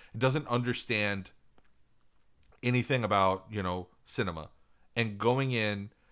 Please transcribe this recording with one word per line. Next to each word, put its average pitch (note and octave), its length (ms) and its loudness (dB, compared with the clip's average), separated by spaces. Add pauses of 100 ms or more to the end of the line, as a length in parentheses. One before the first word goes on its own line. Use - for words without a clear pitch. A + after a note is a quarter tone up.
(180)
doesn't C3 320 2
understand A2 840 -2 (1300)
anything B2 440 2
about, G2 440 4
you G#2 140 -4
know, F2+ 240 -4 (160)
cinema, F2 460 -4 (480)
and A2 200 -2
going B2+ 360 2
in G#2 380 -2 (200)